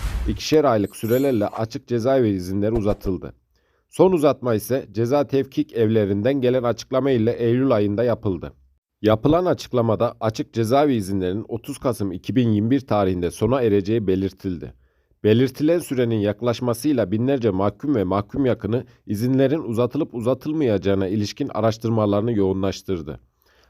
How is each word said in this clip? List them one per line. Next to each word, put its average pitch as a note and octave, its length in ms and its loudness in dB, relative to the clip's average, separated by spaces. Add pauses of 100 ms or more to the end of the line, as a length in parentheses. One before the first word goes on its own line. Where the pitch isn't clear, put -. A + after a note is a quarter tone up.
(280)
ikişer D3 360 0
aylık A2 320 0
sürelerle A#2+ 500 0
açık - 420 -8
cezaevi A#2+ 400 0
izinleri G2 440 -2
uzatıldı. G2+ 640 -2 (540)
Son F#3 240 4
uzatma C3+ 420 2
ise B2 380 -2
ceza A#2+ 340 0
tevkik C3+ 460 -2
evlerinden A2 680 2
gelen B2+ 220 2
açıklama B2+ 480 -2
ile A#2 220 2
Eylül A#2+ 380 2
ayında G#2 340 0
yapıldı. F#2 480 -4 (500)
Yapılan C#3+ 420 4
açıklamada A#2 760 0
açık A2 320 -4
cezaevi C3 420 2
izinlerinin G2 540 -2
otuz B2 300 -10
Kasım G#2+ 340 -4
iki F#2 240 -6
bin B2 120 2
yirmi G#2+ 220 2
bir C#3 100 2
tarihinde F#2+ 500 0
sona A#2+ 320 0
ereceği G2+ 440 2
belirtildi. F#2 680 -4 (500)
Belirtilen C3 540 2
sürenin A#2+ 400 -2
yaklaşmasıyla A#2 920 0
binlerce A#2 400 0
mahkum G#2 440 0
ve G#2 100 2
mahkum G2+ 420 -2
yakını A2+ 380 -2 (220)
izinlerin C3 560 0
uzatılıp A#2+ 520 -2
uzatılmayacağına A2+ 920 0
ilişkin G#2 400 -4
araştırmalarını A2 840 0
yoğunlaştırdı. F#2+ 880 -2 (500)